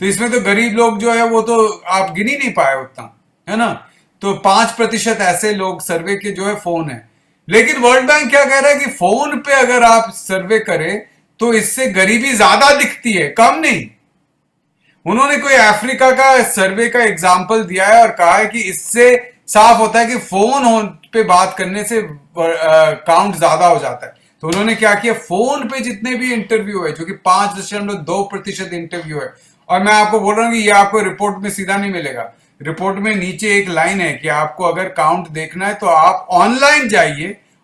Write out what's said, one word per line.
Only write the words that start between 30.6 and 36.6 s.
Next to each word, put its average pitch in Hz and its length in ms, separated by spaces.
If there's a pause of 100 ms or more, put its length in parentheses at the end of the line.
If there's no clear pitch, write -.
ये 208 100
आपको 202 280
report 196 440
में 202 80
सीधा 196 260
नहीं 202 160
मिलेगा। 131 400 (300)
report 175 360
में 208 160
नीचे 190 420
एक 196 120
line 175 320
है 160 120
कि 135 160
आपको 151 360
अगर 175 240
count 170 400
देखना 160 380
है 208 80
तो 208 120
आप 165 440
online 254 580